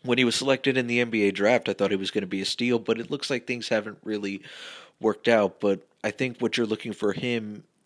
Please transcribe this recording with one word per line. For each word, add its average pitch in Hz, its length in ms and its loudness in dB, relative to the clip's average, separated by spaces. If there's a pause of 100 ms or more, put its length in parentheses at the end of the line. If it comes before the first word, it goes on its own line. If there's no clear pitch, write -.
When 123 160 4
he 127 60 6
was 117 100 2
selected 131 420 2
in 123 80 0
the 120 160 0
N 117 80 0
B 107 180 2
A 98 40 4
draft, 107 360 2
I 101 60 0
thought 98 160 0
he 98 80 0
was 95 140 -4
gonna 98 160 -2
be 95 120 -4
a 95 60 -4
steal, 120 320 0
but 113 220 -2
it 117 100 -10
looks 143 220 -6
like 123 160 -4
things 120 220 -6
haven't 107 340 0
really 101 380 -4 (600)
worked 107 260 0
out. 107 320 4
But 98 220 2 (220)
I 104 80 -2
think 127 260 -6
what 117 180 0
you're 120 120 0
looking 107 260 -4
for 101 200 -2
him 110 500 -4 (220)